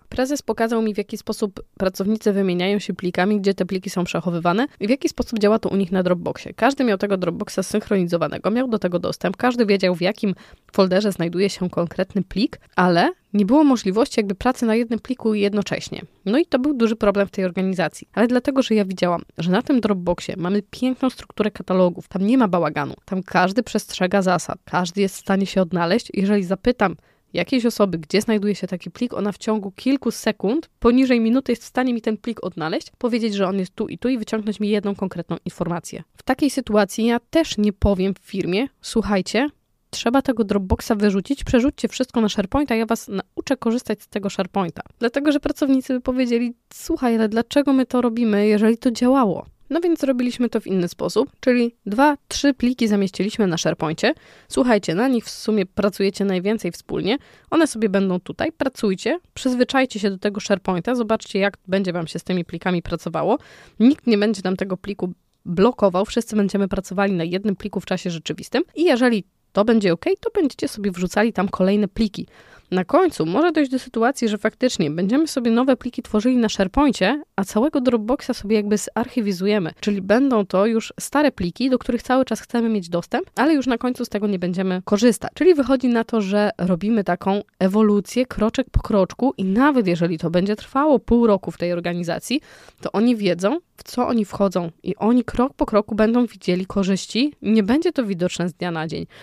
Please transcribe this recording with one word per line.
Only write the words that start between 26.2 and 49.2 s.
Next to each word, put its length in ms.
zapytam 520
jakiejś 320
osoby, 320
gdzie 240
znajduje 340
się 120
taki 240
plik, 220
ona 180
w 60
ciągu 340
kilku 400
sekund, 580
poniżej 400
minuty 320
jest 120
w 20
stanie 280
mi 80
ten 160
plik 260
odnaleźć, 540
powiedzieć, 360
że 140
on 120
jest 160
tu 120
i 100
tu 120
i 80
wyciągnąć 420
mi 100
jedną 260
konkretną 500
informację. 580
W 60
takiej 260
sytuacji 560
ja 140
też 380
nie 160
powiem 400
w 60
firmie: 480
„Słuchajcie, 680
trzeba 320
tego 220
Dropboxa 520
wyrzucić, 480
przerzućcie 440
wszystko 340
na 80
SharePointa, 460
ja 100
was 220
nauczę 500
korzystać 440
z 60
tego 220
SharePointa”. 520
Dlatego, 320
że 80
pracownicy 540
by 80
powiedzieli: 520
„Słuchaj, 420
ale 140
dlaczego 440
my 120
to 160
robimy, 460
jeżeli 300
to 140
działało?” 540